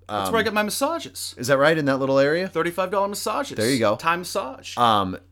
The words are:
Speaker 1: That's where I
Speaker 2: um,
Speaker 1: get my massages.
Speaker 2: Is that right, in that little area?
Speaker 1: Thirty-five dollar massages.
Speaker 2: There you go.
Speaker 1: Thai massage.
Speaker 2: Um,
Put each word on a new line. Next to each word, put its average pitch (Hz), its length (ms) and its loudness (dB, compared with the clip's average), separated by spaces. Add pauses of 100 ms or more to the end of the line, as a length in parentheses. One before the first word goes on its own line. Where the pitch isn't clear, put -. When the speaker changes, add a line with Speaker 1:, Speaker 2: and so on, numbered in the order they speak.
Speaker 1:
That's 101 240 -2
where 226 80 2
I - 20 2
Speaker 2:
um, 208 40 2
Speaker 1:
get 214 80 -4
my 214 100 0
massages. 277 760 -6
Speaker 2:
Is 120 80 -6
that 135 100 4
right, 156 220 4
in 147 80 0
that 135 100 2
little 135 220 2
area? 160 300 2
Speaker 1:
Thirty-five 175 420 -2
dollar 196 180 0
massages. 220 480 -6
Speaker 2:
There 110 140 0
you 139 80 2
go. 110 180 2
Speaker 1:
Thai 165 200 0
massage. - 600 -8
Speaker 2:
Um, 104 400 2 (160)